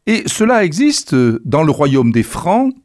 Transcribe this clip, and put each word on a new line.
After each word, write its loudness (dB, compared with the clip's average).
Et 0
cela 0
existe -2
dans 0
le 2
royaume 2
des 0
Francs -2